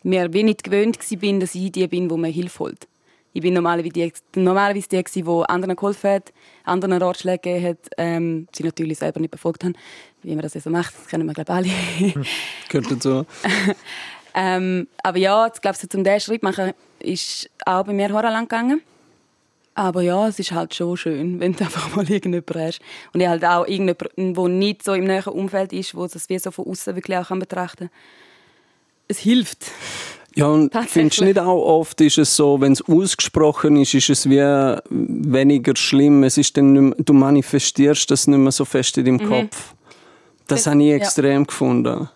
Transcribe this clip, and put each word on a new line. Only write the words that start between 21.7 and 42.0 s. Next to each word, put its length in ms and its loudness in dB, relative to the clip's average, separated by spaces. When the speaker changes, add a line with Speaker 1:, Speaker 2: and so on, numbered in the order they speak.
Speaker 1:
mal 120 -2
irgendjemanden 540 -4
hast. 180 -6
Und 80 -2
ich 60 4
halt 180 0
auch 220 4
irgendjemanden, 680 -2
der 140 -2
nicht 360 0
so 100 -2
im 100 0
näheren 280 -2
Umfeld 400 -4
ist, 240 -8
wo 100 -6
das 220 -10
wie 100 -4
so 140 -4
von 140 -10
außen 280 -8
wirklich 220 -6
auch 120 -4
kann 120 -4
betrachten. 500 -10
Es 100 -8
hilft. 460 0
Speaker 2:
Ja, 100 4
und 260 4
Speaker 1:
Tatsächlich. 200 -2
Speaker 2:
findest 280 2
du 40 4
nicht 160 4
auch, 400 4
oft 200 -6
ist 180 6
es 180 2
so, 240 4
wenn's 220 4
ausgesprochen 960 2
ist, 160 2
ist 160 2
es 180 2
wie 100 6
weniger 840 0
schlimm. 480 4
Es 160 4
ist 180 2
dann 180 6
nicht 80 8
mehr, 220 2
du 80 4
manifestierst 960 4
das 180 2
nicht 100 6
mehr 140 4
so 120 -2
fest 340 -2
in 80 2
deinem 100 4
Speaker 1:
Mhm. 120 -2
Speaker 2:
Kopf. 460 -4
Das 180 0
Speaker 1:
Das, 80 0
Speaker 2:
habe 100 6
ich 80 6
Speaker 1:
ja. 60 4
Speaker 2:
extrem 500 2
gefunden. 680 -2